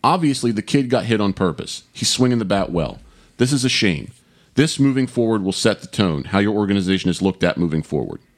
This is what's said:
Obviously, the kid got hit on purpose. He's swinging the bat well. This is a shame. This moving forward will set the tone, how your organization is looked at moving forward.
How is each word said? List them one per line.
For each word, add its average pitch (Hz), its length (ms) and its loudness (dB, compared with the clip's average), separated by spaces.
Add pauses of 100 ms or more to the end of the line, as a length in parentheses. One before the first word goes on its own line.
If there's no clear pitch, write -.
Obviously, 143 480 2
the 107 100 -2
kid 135 280 0
got 117 160 0
hit 113 160 2
on 98 120 0
purpose. - 580 -4
He's - 180 -4
swinging 123 300 2
the 107 60 -2
bat 95 260 0
well. 82 280 -2 (380)
This 127 140 2
is 131 140 0
a 127 40 2
shame. 90 420 -2 (440)
This 147 240 2
moving 135 280 2
forward 113 360 0
will 95 80 -2
set - 300 0
the - 60 -18
tone, 78 380 0
how 98 140 -2
your 104 140 2
organization 95 560 0
is 85 120 -2
looked 95 220 0
at 87 140 0
moving 80 240 0
forward. 52 380 -6 (180)